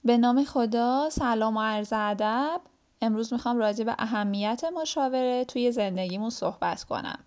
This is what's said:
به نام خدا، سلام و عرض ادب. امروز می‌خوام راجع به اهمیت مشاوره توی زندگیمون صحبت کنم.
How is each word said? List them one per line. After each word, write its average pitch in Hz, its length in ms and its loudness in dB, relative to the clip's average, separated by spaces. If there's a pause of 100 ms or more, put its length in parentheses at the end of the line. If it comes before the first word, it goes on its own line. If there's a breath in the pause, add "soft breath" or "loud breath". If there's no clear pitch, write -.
به 240 120 6
نام 240 260 6
خدا، 247 640 2
سلام 220 480 0
و 220 40 -2
عرض 214 340 -2
ادب. 214 640 0 (400)
امروز 226 320 0
می‌خوام 240 240 -2
راجع 214 260 0
به 226 160 -2
اهمیت 208 640 -2 (180)
مشاوره 254 640 0
توی 247 260 0
زندگیمون 196 580 -2
صحبت - 540 -4
کنم. - 440 -6